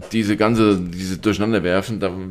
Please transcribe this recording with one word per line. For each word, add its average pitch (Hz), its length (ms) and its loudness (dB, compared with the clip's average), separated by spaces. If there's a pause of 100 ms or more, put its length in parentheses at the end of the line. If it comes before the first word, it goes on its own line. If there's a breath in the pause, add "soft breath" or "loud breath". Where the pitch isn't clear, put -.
(120)
Diese 107 240 2
ganze, 107 420 4
diese 90 400 -6
Durcheinanderwerfen, 98 800 0
da, 95 120 -2 (200)